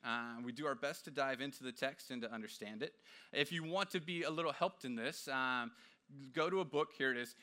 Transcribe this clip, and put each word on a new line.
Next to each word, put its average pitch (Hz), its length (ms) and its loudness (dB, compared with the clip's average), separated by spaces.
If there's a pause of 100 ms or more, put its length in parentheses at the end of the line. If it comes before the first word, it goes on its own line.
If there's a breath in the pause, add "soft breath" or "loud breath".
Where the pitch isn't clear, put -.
Uh, 120 380 -2
we 123 100 -4
do 147 140 -2
our 139 80 2
best 143 300 -4
to 160 60 -10
dive 135 320 0
into 139 200 -6
the 127 100 -4
text - 380 -2
and 123 120 -6
to 113 100 -4
understand 107 500 -6
it. 160 120 -4 (380 loud breath)
If 143 200 2
you 170 100 0
want 185 280 0
to 185 100 0
be 170 220 0
a 151 80 2
little 160 220 2
helped 175 320 0
in 123 120 -2
this, 127 320 -2
um, 127 420 2 (640 loud breath)
go 160 160 6
to 190 100 4
a 180 40 4
book. 147 320 2
Here 135 140 6
it 123 60 4
is, 120 260 -4